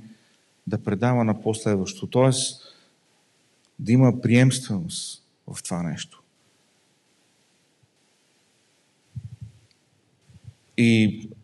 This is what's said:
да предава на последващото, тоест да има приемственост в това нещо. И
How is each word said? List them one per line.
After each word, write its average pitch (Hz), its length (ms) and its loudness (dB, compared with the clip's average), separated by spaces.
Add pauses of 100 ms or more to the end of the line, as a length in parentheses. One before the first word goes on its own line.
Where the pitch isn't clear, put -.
(680)
да - 160 -4
предава 117 420 0
на 107 180 0
последващото, 104 640 -2
тоест 127 560 0 (1160)
да 110 140 -2
има 127 280 6
приемственост 113 1040 0 (240)
в - 160 -14
това 87 200 -8
нещо. - 400 -10 (4000)
И 113 520 2 (160)